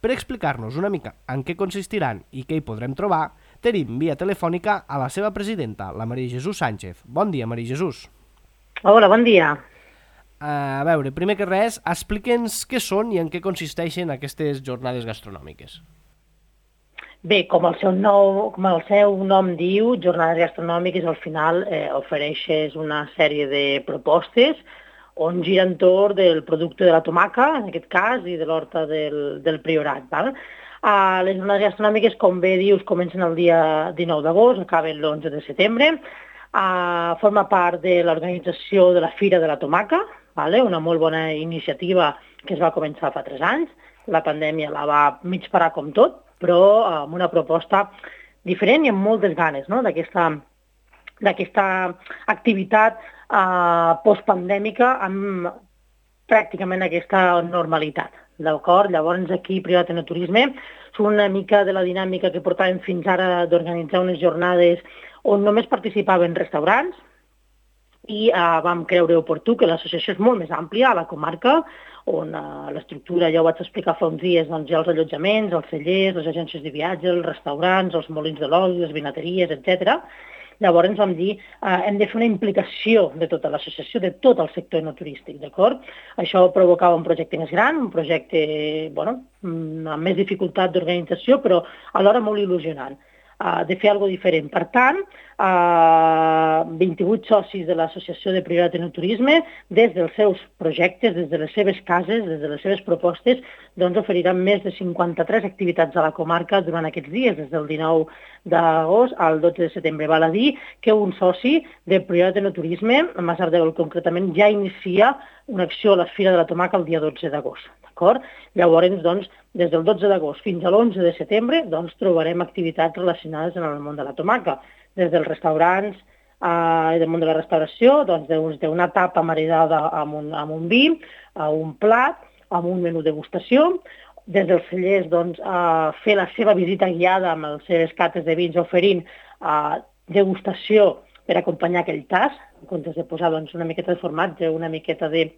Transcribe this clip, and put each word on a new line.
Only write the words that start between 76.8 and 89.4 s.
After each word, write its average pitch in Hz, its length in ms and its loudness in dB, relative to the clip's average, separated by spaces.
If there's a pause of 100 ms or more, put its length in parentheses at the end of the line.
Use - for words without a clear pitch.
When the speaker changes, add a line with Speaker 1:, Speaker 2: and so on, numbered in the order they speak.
Speaker 2:
els 175 180 0
restaurants, 170 680 -2
els 160 140 -2
molins 156 320 -6
de 147 80 -4
l'oli, 180 320 2
les 160 120 -4
vinateries, 160 580 -4
etcètera. 185 500 0 (600)
Llavors 180 380 4
vam 196 180 2
dir, 196 220 -4 (240)
eh, 185 240 0
hem 202 100 -2
de 202 100 2
fer 208 100 -8
una 226 100 2
implicació 202 920 2
de 165 120 -2
tota 160 200 -4
l'associació, 147 520 -8
de 185 100 -2
tot - 280 4
el 156 160 0
sector - 260 -4
enoturístic, 147 600 -12
d'acord? 190 400 0 (380)
Això 185 340 4
provocava 175 440 6
un 165 80 -4
projecte 160 340 -4
més 160 120 -6
gran, 233 260 2
un 240 140 -4
projecte, 156 1040 -2
bueno, 233 300 -4 (200)